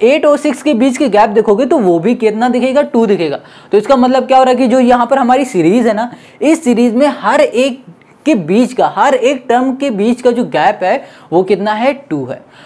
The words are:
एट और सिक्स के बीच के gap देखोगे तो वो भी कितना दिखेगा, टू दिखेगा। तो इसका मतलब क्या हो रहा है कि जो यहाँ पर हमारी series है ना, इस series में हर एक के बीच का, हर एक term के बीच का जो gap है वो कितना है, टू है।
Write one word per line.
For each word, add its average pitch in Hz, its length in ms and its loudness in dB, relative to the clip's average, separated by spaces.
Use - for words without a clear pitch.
एट 294 220 2
और 294 120 2
सिक्स 294 260 -4
के 302 100 0
बीच 247 240 0
के 285 120 0
gap 208 200 2
देखोगे 208 360 0
तो 311 140 0
वो 180 200 2
भी 226 160 0
कितना 220 340 -2
दिखेगा, 254 340 0
टू 226 220 0
दिखेगा। 170 340 -2
तो 196 60 2
इसका 214 180 2
मतलब 254 320 0
क्या 262 100 2
हो 262 60 6
रहा 254 80 2
है 247 60 0
कि 254 100 0
जो 247 120 2
यहाँ 240 260 2
पर 262 140 0
हमारी 254 260 0
series 202 420 2
है 220 60 0
ना, 226 180 -6
इस 320 220 0
series 233 320 0
में 285 140 2
हर 240 320 -2
एक 254 420 -2
के 302 100 2
बीच 196 380 0
का, 165 140 0
हर 226 260 0
एक 254 360 -2
term 254 260 0
के 277 160 -4
बीच 214 300 -2
का 247 100 2
जो 226 140 -2
gap 156 380 -2
है 208 200 -2
वो 170 120 2
कितना 202 300 -2
है, 240 200 -2
टू 156 320 -8
है। 117 140 -12